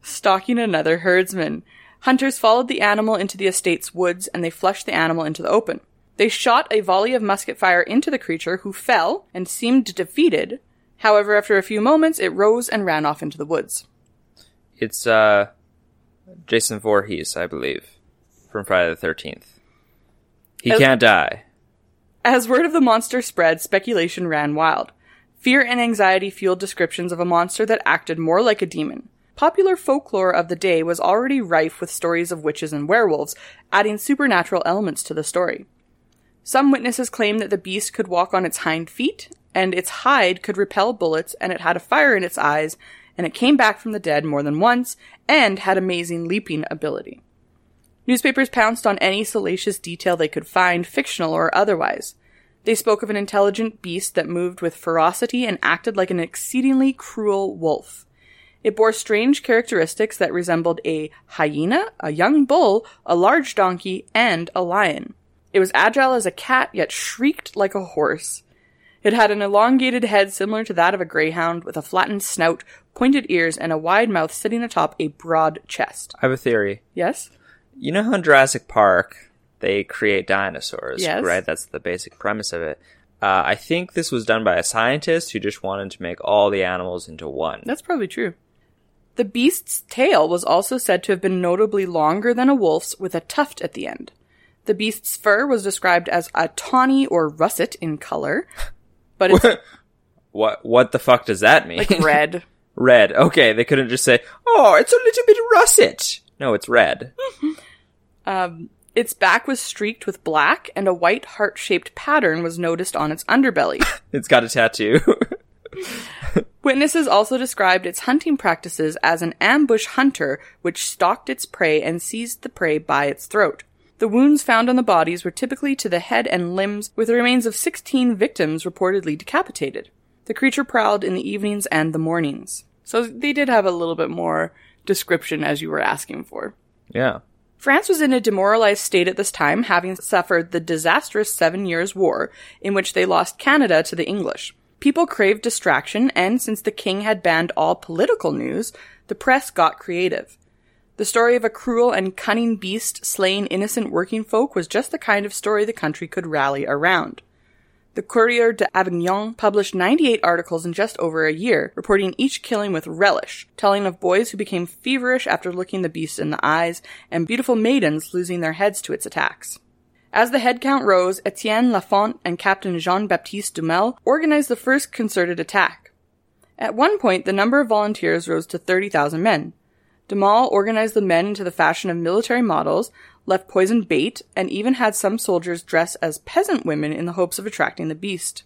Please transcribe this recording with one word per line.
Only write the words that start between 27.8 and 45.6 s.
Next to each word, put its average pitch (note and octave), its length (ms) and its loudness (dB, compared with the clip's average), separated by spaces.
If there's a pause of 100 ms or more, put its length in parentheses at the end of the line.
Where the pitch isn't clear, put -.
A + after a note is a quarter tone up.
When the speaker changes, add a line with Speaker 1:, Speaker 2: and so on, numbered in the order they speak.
Speaker 1:
acted D#3+ 320 0
more E3 240 2
like A3 200 2
a F#3 40 -2
demon. - 440 -10 (260)
Popular F#4 400 2
folklore G#3+ 560 0
of E3+ 160 0
the F3 80 -4
day E3 260 0
was E3 180 -2
already B3 420 2
rife D#3+ 380 0
with F3 120 -8
stories E3+ 400 -2
of D#3+ 120 -8
witches D3+ 300 -4
and D3 160 -6
werewolves, F3+ 460 0 (360)
adding G#3 280 2
supernatural G3+ 640 0
elements F#3 380 -2
to - 100 -10
the D#3 100 -6
story. F3+ 440 -4 (760)
Some C4+ 280 2
witnesses B3 400 -2
claimed G#3+ 300 -2
that G3+ 100 -6
the G3 60 0
beast F#3+ 360 -6
could G3 140 -6
walk F3+ 260 0
on F#3 140 0
its - 100 -6
hind D#3+ 320 -4
feet, - 400 -6 (240)
and F#3+ 220 0
its F3+ 140 -4
hide G#3 520 0
could F#3 160 -6
repel G3+ 340 0
bullets, E3 480 -4
and F#3 140 -4
it - 80 -8
had E3+ 160 0
a - 20 -6
fire C#4+ 360 2
in F#3+ 80 0
its F3 140 -6
eyes, D#3 400 0 (380)
and F3 120 -4
it - 80 -8
came C4+ 220 4
back G#3+ 220 2
from A3+ 120 -8
the G#3 80 -6
dead D3+ 260 0
more C#3+ 160 -2
than D3 180 -2
once, A#3+ 380 2 (300)
and A3+ 320 2
had F#3+ 180 0